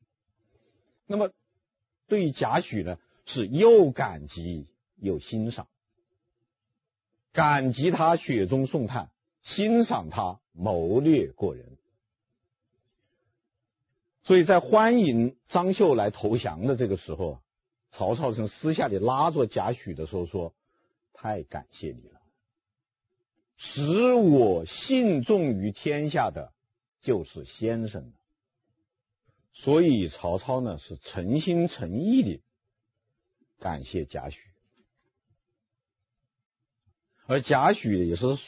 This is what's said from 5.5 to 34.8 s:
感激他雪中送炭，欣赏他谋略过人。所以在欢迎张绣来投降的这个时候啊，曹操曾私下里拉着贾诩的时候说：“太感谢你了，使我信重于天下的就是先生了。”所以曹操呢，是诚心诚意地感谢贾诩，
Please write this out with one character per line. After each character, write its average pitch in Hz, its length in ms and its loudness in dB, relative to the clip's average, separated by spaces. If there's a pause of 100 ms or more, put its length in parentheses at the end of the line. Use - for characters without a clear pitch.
感 143 400 2
激 135 180 -2
他 165 280 2
雪 110 280 -2
中 131 220 0
送 139 180 -4
炭， 123 240 -8 (320)
欣 220 440 0
赏 95 260 -6
他 95 280 -6 (120)
谋 90 480 0
略 143 320 2
过 80 240 -4
人。 - 220 -20 (2500)
所 185 160 6
以 175 60 8
在 180 160 6
欢 220 400 4
迎 123 360 2 (120)
张 185 260 0
绣 170 220 4
来 104 160 0
投 110 260 -2
降 90 300 -6
的 135 80 0
这 117 120 -2
个 95 80 -2
时 80 200 -8
候 82 160 -6
啊， 64 100 -14 (480)
曹 104 260 -2
操 123 200 -2
曾 107 120 -4
私 156 280 -4
下 - 120 -2
里 98 120 -2
拉 135 320 0
着 139 160 0
贾 107 240 -4
诩 92 240 -10
的 78 100 -10
时 98 100 -10
候 87 120 -6
说 85 260 -8 (580)
：“太 107 300 -8
感 71 300 -14
谢 - 160 -14
你 62 220 -16
了， - 120 -20 (1400)
使 190 560 0
我 120 540 4
信 226 560 0
重 202 180 2
于 107 300 -2
天 147 400 -4
下 123 180 0
的 73 240 -12 (480)
就 104 220 -2
是 73 220 -18
先 113 420 -6
生 98 160 -12
了。” 60 80 -20 (1400)
所 151 300 2
以 117 260 2
曹 87 300 -4
操 131 240 -4
呢， 98 180 -6
是 - 240 -18
诚 104 380 -4
心 170 260 0
诚 98 320 -8
意 233 240 2
地 87 180 -6 (1160)
感 78 240 -8
谢 76 220 -8
贾 67 240 -12
诩， 73 60 -14 (3000)